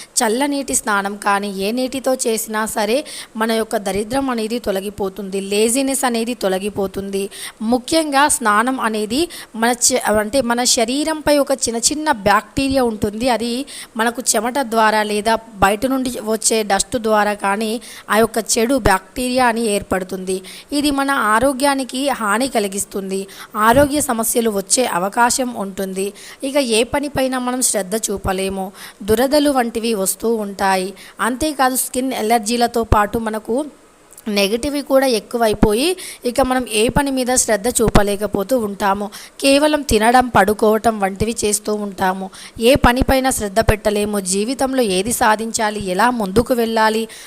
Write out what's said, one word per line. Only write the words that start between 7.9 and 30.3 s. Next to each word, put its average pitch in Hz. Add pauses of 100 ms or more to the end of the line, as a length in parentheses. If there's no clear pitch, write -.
స్నానం 240
అనేది 220 (280)
మన 226
చ-, 247
అంటే, 214
మన 240
శరీరంపై 294
ఒక 277
చిన్న 233
చిన్న 302
బ్యాక్టీరియా 240
ఉంటుంది. 220
అది 240 (300)
మనకు 233 (140)
చెమట 240
ద్వారా 220
లేదా 208
బయట 208
నుండి 262 (100)
వచ్చే 220
డస్ట్ 202
ద్వారా 214
కానీ, 214 (300)
ఆ 202
యొక్క 220
చెడు 233
బ్యాక్టీరియా 247
అని 233
ఏర్పడుతుంది. 190 (300)
ఇది 294
మన 277
ఆరోగ్యానికి 262
హాని 226
కలిగిస్తుంది, 196 (300)
ఆరోగ్య 269
సమస్యలు 226
వచ్చే 196
అవకాశం 240
ఉంటుంది. 196 (320)
ఇక, 269
ఏ 233
పనిపైన 262
మనం 247
శ్రద్ధ 196
చూపలేము, 190 (300)
దురదలు 262
వంటివి 233
వస్తూ 208